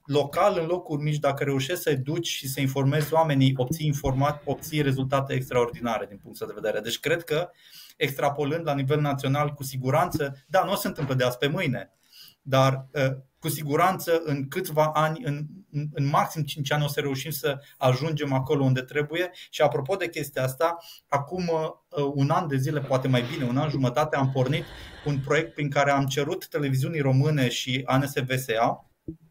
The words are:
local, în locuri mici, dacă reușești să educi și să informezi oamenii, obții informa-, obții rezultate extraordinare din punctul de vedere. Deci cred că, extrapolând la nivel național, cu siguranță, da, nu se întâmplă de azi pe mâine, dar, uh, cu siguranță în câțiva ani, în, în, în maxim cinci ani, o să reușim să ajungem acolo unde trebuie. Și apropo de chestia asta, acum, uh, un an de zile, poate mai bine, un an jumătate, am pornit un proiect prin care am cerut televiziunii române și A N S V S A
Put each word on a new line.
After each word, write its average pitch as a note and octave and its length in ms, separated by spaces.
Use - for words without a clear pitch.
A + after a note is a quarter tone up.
local, D3+ 560
în D#3+ 60
locuri E3 360
mici, D3+ 160
dacă C#3 260
reușești C#3 380
să E3 80
educi C3 360
și - 220
să C#3 120
informezi C#3 540
oamenii, C#3 420
obții D#3 300
informa-, C#3+ 580
obții D3+ 380
rezultate C3+ 500
extraordinare A#2+ 760
din G2+ 140
punctul - 240
de G#2 80
vedere. G#2+ 260
Deci A#2 200
cred E3 240
că, D#3+ 260
extrapolând D3 680
la C#3+ 80
nivel C#3 260
național, C#3+ 480
cu C#3+ 140
siguranță, C3+ 840
da, F3+ 180
nu F#3 100
se G3+ 140
întâmplă E3 260
de B2+ 100
azi B2 140
pe C#3+ 80
mâine, C#3 440
dar, C3+ 500
uh, C3+ 240
cu D#3+ 80
siguranță D#3 760
în C#3 240
câțiva D#3 460
ani, D#3 300
în, D3 220
în, D3 200
în C#3 160
maxim E3+ 340
cinci C#3+ 300
ani, D3 120
o C#3+ 40
să C#3+ 120
reușim C#3 300
să C#3+ 280
ajungem C#3 540
acolo C3+ 320
unde C3 160
trebuie. D3+ 500
Și - 120
apropo D3 320
de F3+ 140
chestia C#3+ 340
asta, D#3+ 340
acum, E3+ 420
uh, C#3+ 260
un C#3 160
an E3+ 180
de C#3 80
zile, C3+ 240
poate C3 280
mai B2 240
bine, D3 160
un B2 80
an D3+ 140
jumătate, C#3+ 460
am C3+ 140
pornit C3 340
un D3 140
proiect D3 360
prin D3 160
care C#3+ 200
am C#3 160
cerut C#3+ 420
televiziunii D3 520
române C3+ 480
și B2+ 360
A B2+ 120
N C#3 100
S C3+ 60
V B2+ 120
S C3 80
A B2+ 240